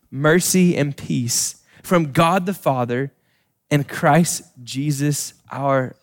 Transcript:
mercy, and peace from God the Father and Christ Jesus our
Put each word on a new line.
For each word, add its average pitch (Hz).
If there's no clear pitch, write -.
mercy, 170
and 143
peace -
from 165
God 175
the 196
Father 127
and 143
Christ -
Jesus 143
our 135